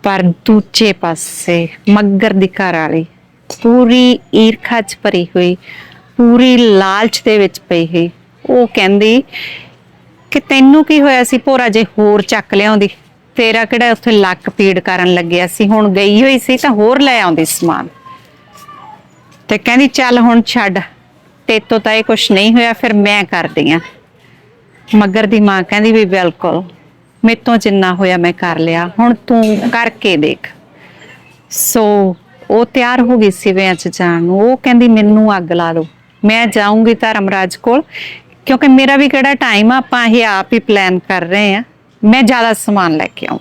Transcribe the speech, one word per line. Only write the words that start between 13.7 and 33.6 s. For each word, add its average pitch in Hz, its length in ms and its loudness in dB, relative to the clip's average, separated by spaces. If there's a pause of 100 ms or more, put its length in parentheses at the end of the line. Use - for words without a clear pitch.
ਉੱਥੇ 233 200 -2
ਲੱਕ 196 380 0
ਪੀੜ 196 300 0
ਕਰਨ 180 340 -2
ਲੱਗਿਆ 175 340 -2
ਸੀ, 202 200 -2
ਹੁਣ 208 220 2
ਗਈ 202 320 2
ਹੋਈ 262 180 2
ਸੀ 254 180 -2
ਤਾਂ 294 120 -2
ਹੋਰ 226 300 2
ਲੈ 254 220 0
ਆਉਂਦੀ 165 240 -2
ਸਮਾਨ।" - 420 -6 (1600)
ਤੇ 214 100 -2
ਕਹਿੰਦੀ, 254 300 0
"ਚੱਲ 247 320 0
ਹੁਣ 233 220 4
ਛੱਡ, 196 380 -4 (680)
ਤੇਤੋਂ 220 320 -2
ਤਾਂ 214 140 -2
ਇਹ 220 100 0
ਕੁਛ 220 280 -2
ਨਹੀਂ 208 220 2
ਹੋਇਆ, 233 200 2
ਫਿਰ 233 200 -4
ਮੈਂ 202 300 0
ਕਰਦੀ 165 480 -4
ਆਂ।" 165 80 0 (1160)
ਮੱਘਰ 208 300 0
ਦੀ 208 140 0
ਮਾਂ 196 240 0
ਕਹਿੰਦੀ 214 280 -2
ਵੀ, 220 140 2
"ਬਿਲਕੁਲ, 180 580 -4 (600)
ਮੇਰੇ 226 200 0
ਤੋਂ 233 120 0
ਜਿੰਨਾ 190 360 0
ਹੋਇਆ 185 240 -2
ਮੈਂ 175 160 -2
ਕਰ 170 260 -6
ਲਿਆ, 170 400 -4
ਹੁਣ 240 140 2
ਤੂੰ 220 440 0 (120)
ਕਰਕੇ 226 480 -2
ਦੇਖ।" 147 300 -4 (1000)
ਸੋ 208 680 -2 (360)
ਉਹ 226 140 2
ਤਿਆਰ 247 360 -2
ਹੋ 240 160 2
ਗਈ 214 140 2
ਸਿਵਿਆਂ 190 440 -2